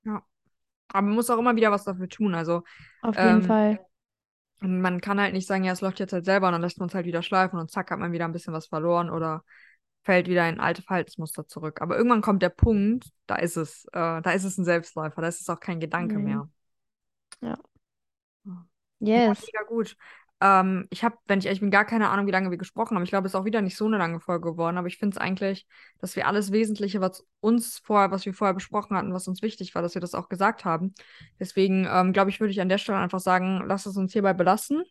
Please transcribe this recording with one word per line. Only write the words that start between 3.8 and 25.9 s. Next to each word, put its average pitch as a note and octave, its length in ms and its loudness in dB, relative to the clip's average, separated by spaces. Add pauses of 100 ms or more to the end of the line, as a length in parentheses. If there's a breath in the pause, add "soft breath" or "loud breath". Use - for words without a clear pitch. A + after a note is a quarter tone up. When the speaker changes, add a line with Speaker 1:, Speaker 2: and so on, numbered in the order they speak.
Speaker 1:
man F#3 420 0
kann G3+ 180 -2
halt F#3+ 140 0
nicht F#3 120 -4
sagen, F#3+ 180 0
ja, F#3 80 2
es F3+ 100 -4
läuft F#3+ 180 -4
jetzt F#3+ 140 -4
halt F3 100 -2
selber F#3+ 220 4
und F3+ 80 4
dann E3+ 80 0
lässt F3 160 -4
man's F3+ 160 -6
halt F3+ 120 -4
wieder E3+ 160 -2
schleifen F#3 360 0
und D#3+ 120 -6
zack, - 200 -6
hat E3 80 -4
man E3+ 140 -4
wieder E3+ 120 -2
ein E3 80 -4
bisschen E3+ 220 -10
was D#3 140 -8
verloren E3+ 420 0
oder D#3+ 340 -4 (600 soft breath)
fällt F3+ 220 4
wieder F3 200 2
in E3 120 -4
alte E3+ 220 -2
Verhaltensmuster D#3+ 680 -6
zurück. D#3 340 -10
Aber F3 140 -2
irgendwann A#3 260 4
kommt G3+ 180 2
der F3+ 100 2
Punkt, G#3 600 2 (160)
da - 80 -4
ist E3+ 220 -4
es, - 300 -8
äh, E3 360 -4
da F3+ 80 -2
ist F#3 140 0
es F#3+ 120 -4
ein F#3 80 -2
Selbstläufer, E3 560 -2
da E3 60 -2
ist E3+ 140 -6
es - 100 -8
auch E3+ 80 -4
kein E3+ 220 -8
Gedanke F3 380 -4
Speaker 2:
Mhm. G3+ 60 -2
Speaker 1:
mehr. C#3+ 240 -4 (920)
Speaker 2:
Ja. - 180 -8 (840)
Speaker 1:
Ja. F3+ 220 -16 (340)
Speaker 2:
Yes. A3+ 260 4 (140)
Speaker 1:
Ja, - 60 -16
mega G#3+ 220 -8
gut. A3+ 280 -4 (440 soft breath)
Ähm, F#3+ 500 4
ich F#3 120 -6
hab, A#3 240 -2
wenn G3 140 2
ich F#3 60 -4
ehrlich F#3+ 140 -2
bin, G3+ 120 0
gar G3+ 120 6
keine G#3+ 240 0
Ahnung, G3+ 200 0
wie - 20 0
lange F#3+ 200 0
wir F3 60 -4
gesprochen G#3+ 380 -4
haben. F3 80 0
Ich F3+ 80 -4
glaube, G3 160 0
es F#3+ 60 -4
ist F#3+ 80 0
auch F#3+ 60 -4
wieder A3 160 0
nicht F#3 140 -2
so G#3+ 100 -2
eine A3 120 2
lange E3 220 -2
Folge E3+ 320 -4
geworden, E3+ 260 -2
aber F3 80 -4
ich F3+ 120 -8
find's G3+ 200 -2
eigentlich, F#3+ 480 -4 (320 soft breath)